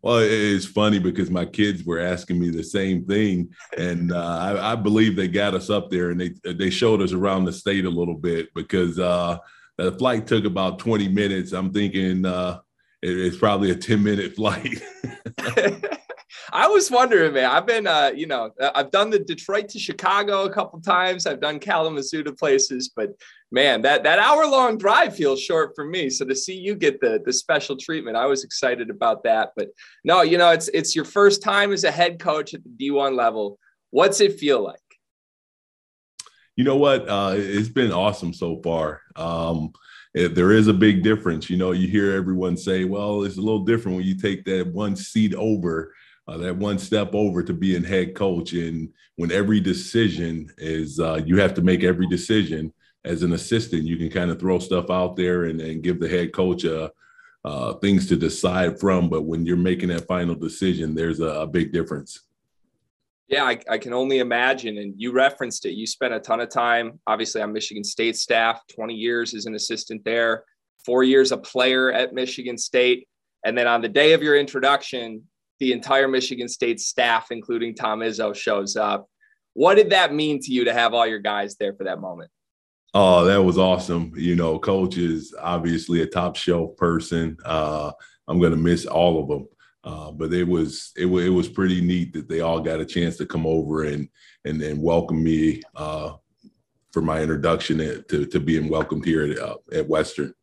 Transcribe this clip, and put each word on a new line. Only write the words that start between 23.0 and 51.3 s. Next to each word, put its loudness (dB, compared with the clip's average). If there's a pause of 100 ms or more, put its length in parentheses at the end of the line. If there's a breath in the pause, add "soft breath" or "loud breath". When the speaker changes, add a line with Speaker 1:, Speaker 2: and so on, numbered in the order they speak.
Speaker 2:
man, 4
that, 2
that 4
hour-long 4
drive 4
feels 0
short 0
for -10
me. -4
So -4
to -2
see -6
you -4
get 2
the, 2
the -2
special -2
treatment, -6
I 0
was 0
excited -4
about -2
that. 2
But -6 (360 loud breath)
no, 6
you 4
know, 8
it's, 2
it's -2
your -2
first 6
time 2
as -2
a 4
head 0
coach -2
at -14
the -20
D -4
one 2
level. 0 (320)
What's 4
it 4
feel 2
like? -8 (1800 soft breath)
Speaker 1:
You 2
know 2
what? 4
Uh, 0
it, 0
it's -2
been 0
awesome 0
so -6
far. -2 (140)
Um, -4 (420 loud breath)
it, 2
there 6
is 8
a 6
big 6
difference. 0
You 0
know, 0
you 0
hear 2
everyone 0
say, -2
"Well, -4
it's -6
a -6
little 0
different 0
when -2
you 0
take -4
that -2
one -4
seat 0
over, -2 (320 soft breath)
uh, -12
that -6
one -2
step -2
over 2
to -4
being 0
head -2
coach." -2
And -4 (280 soft breath)
when -2
every 2
decision -2
is, -6
uh, 0
you 4